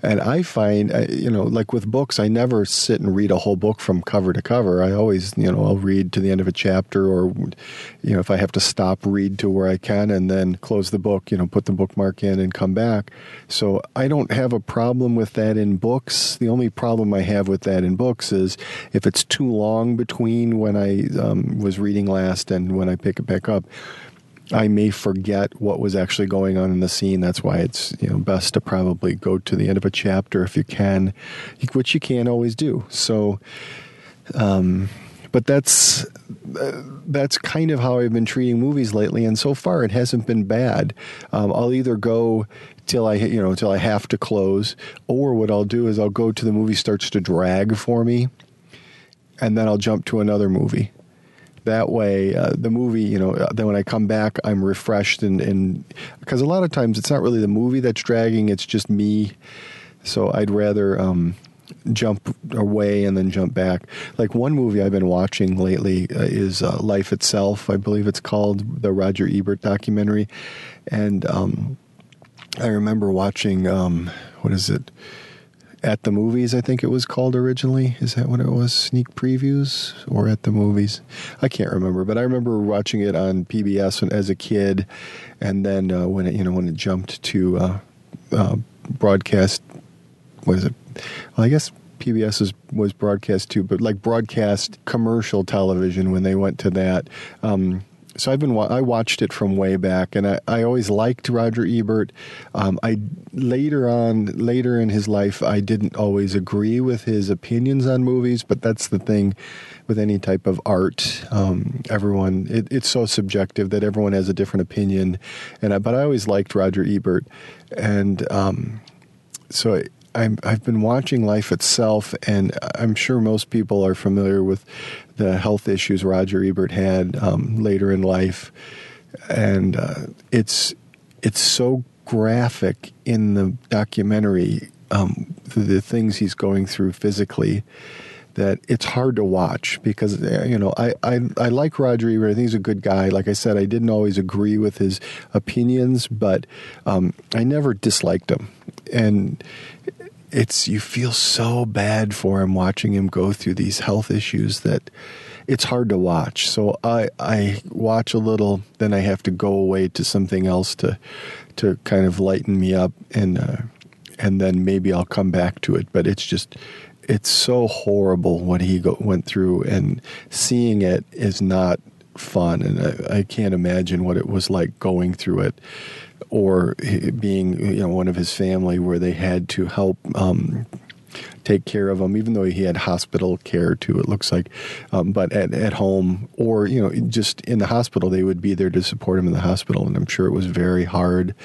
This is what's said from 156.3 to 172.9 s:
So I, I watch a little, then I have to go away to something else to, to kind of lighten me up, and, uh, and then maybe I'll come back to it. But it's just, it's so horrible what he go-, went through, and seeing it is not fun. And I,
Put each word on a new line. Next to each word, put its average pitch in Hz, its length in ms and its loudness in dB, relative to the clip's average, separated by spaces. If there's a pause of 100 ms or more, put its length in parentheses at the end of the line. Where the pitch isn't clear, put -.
So 104 340 0
I, 117 260 0 (100)
I 101 500 0
watch 113 440 0
a 117 40 2
little, 107 440 2 (180)
then 104 140 2
I 98 60 2
have 95 240 0
to 95 80 2
go 98 220 0
away 95 360 2
to - 140 -4
something 95 440 0
else 92 280 0
to, - 220 -2 (600)
to 98 260 2
kind 95 220 2
of 90 140 0
lighten 95 400 0
me 92 140 2
up, 92 180 2 (200)
and, 95 260 2
uh, - 200 -2 (600)
and 98 220 2
then 92 260 2
maybe 95 280 2
I'll 87 120 0
come 95 260 0
back 90 300 0
to - 140 2
it. - 160 -2
But 85 160 2
it's 98 180 -2
just, - 300 -6 (480)
it's - 260 0
so 123 380 4
horrible 92 720 2
what 90 220 2
he 92 180 2
go-, 87 200 2
went 95 260 0
through, 92 380 2
and 98 380 0 (280)
seeing 120 520 2
it 90 300 2
is 101 300 -2
not 92 380 2 (380)
fun. 85 440 0
And 50 180 0
I, - 380 -2